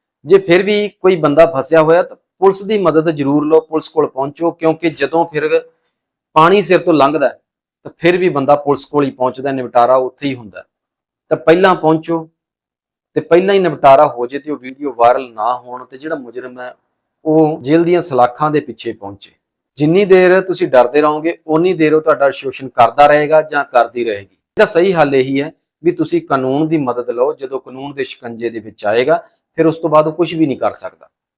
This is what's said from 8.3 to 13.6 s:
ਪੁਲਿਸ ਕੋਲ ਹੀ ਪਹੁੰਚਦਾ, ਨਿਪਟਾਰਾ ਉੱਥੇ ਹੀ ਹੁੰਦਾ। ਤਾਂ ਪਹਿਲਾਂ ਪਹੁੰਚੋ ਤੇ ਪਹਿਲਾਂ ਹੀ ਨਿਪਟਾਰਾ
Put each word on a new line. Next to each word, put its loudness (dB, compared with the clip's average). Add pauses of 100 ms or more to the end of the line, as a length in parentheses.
ਪੁਲਿਸ -2
ਕੋਲ -2
ਹੀ -4
ਪਹੁੰਚਦਾ, -6
ਨਿਪਟਾਰਾ 0
ਉੱਥੇ -4
ਹੀ -6
ਹੁੰਦਾ। -20 (640)
ਤਾਂ -2
ਪਹਿਲਾਂ 2
ਪਹੁੰਚੋ -4 (840)
ਤੇ -4
ਪਹਿਲਾਂ 2
ਹੀ 2
ਨਿਪਟਾਰਾ 4